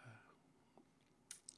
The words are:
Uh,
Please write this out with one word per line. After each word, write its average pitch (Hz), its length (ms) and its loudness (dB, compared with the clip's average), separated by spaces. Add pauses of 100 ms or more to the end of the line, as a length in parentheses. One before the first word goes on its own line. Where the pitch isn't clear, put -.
Uh, 120 40 6 (1500)